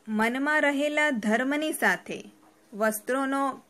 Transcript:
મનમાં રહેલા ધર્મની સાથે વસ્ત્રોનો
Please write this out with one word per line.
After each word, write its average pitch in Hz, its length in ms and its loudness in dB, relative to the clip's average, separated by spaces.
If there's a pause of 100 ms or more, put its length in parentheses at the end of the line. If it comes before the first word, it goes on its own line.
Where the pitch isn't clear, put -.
મનમાં 254 520 0
રહેલા 294 500 2
ધર્મની 262 600 0
સાથે 185 520 -2 (500)
વસ્ત્રોનો 254 960 -2